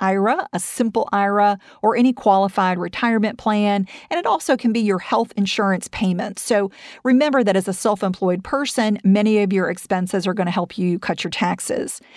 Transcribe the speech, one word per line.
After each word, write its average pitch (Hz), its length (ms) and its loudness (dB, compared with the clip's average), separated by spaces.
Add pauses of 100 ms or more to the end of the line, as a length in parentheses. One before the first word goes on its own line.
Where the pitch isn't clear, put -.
ira, 196 520 0
a - 60 -4
simple 226 540 -2
ira, 202 480 2 (200)
or 214 140 2
any 247 180 4
qualified 190 640 2
retirement 214 600 -2
plan. 208 480 0 (240)
And 339 80 -2
it 349 80 -2
also - 300 0
can 233 160 0
be 233 80 0
your 202 180 2
health - 380 -2
insurance 196 560 0
payments. 185 500 -4
So 202 300 0 (320)
remember 262 400 4
that 196 100 2
as 185 140 0
a 190 40 0
self-employed 190 720 -2
person, 247 640 -2
many 208 340 4
of 202 140 0
your 185 180 0
expenses 185 560 -4
are 185 80 -2
gonna 180 160 -2
help 175 260 -4
you 180 220 0
cut - 240 -4
your 170 80 -6
taxes. - 720 -4 (160)